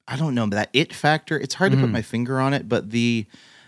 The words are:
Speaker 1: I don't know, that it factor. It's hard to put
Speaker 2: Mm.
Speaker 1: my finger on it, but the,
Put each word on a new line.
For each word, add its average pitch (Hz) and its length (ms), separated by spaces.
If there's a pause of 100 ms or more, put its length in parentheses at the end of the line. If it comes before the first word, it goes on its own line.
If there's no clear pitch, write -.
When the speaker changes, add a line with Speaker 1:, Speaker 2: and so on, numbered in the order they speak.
Speaker 1:
I 120 80
don't 147 180
know, 120 140
that 104 240
it 156 200
factor. 151 460
It's - 160
hard 185 180
to 135 60
put 127 100
Speaker 2:
Mm. 110 40
Speaker 1:
my 113 100
finger 120 380
on 135 140
it, 117 140
but 107 220
the, 117 360 (420)